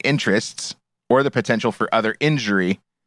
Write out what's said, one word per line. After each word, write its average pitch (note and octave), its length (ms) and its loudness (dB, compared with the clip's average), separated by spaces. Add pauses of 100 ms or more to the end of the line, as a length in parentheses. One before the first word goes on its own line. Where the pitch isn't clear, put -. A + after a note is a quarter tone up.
interests - 720 -2 (340)
or C3 120 4
the C#3 80 0
potential A#2 420 -2
for - 200 -4
other A2 260 0
injury G#2 640 0 (260)